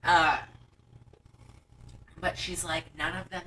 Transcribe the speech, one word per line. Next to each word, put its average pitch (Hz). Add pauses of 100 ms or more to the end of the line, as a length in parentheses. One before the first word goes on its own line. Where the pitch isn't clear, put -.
Uh, - (1800)
but 185
she's 175
like, 165 (140)
"None 160
of 185
them 180